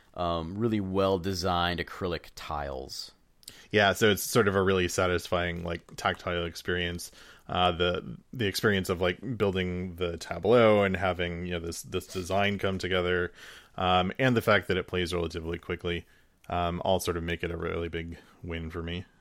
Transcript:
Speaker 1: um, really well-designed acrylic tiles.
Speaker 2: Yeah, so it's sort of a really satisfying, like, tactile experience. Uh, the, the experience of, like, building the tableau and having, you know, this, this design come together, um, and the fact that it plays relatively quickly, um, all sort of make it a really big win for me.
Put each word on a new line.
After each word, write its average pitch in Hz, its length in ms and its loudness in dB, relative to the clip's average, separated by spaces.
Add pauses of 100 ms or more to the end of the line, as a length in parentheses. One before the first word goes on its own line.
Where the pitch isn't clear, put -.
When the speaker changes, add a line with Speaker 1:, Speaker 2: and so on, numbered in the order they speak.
(160)
Speaker 1:
um, 85 420 -2
really 110 240 0
well-designed 92 1000 0
acrylic 85 560 -6
tiles. 69 760 -8 (600)
Speaker 2:
Yeah, 101 220 6
so 107 160 4
it's 98 140 2
sort 107 260 4
of 95 60 2
a 98 60 4
really 92 280 4
satisfying, 87 720 0
like, 87 320 -8
tactile 87 500 -2
experience. 87 680 -4 (360)
Uh, 90 240 2
the, 87 320 0 (300)
the 113 140 -2
experience 98 420 0
of, 87 100 0
like, 92 380 -2
building 90 580 -2
the 85 220 -4
tableau 104 680 6
and 95 140 2
having, 87 480 -2
you 87 80 -4
know, 87 60 -2
this, 82 240 -8
this 92 240 -6
design 95 520 0
come 95 180 -2
together, 90 540 0 (460)
um, 92 420 4
and 131 160 4
the 110 60 2
fact 101 260 4
that 92 100 2
it 90 100 -4
plays 90 260 -2
relatively 85 440 -4
quickly, 87 480 -4 (440)
um, 87 340 -2
all 92 160 4
sort 87 180 -2
of 82 60 -6
make 85 200 -4
it 85 80 -2
a 85 60 -6
really 85 320 -4
big 82 280 -8 (260)
win 82 260 -8
for 85 140 -8
me. 87 220 -6 (160)